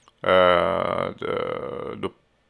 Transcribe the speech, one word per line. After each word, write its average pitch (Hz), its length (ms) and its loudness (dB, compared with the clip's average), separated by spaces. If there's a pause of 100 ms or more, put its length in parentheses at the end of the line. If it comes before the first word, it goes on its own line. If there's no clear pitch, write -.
(260)
euh, 90 920 2
de, - 800 -6
de 98 140 -8 (400)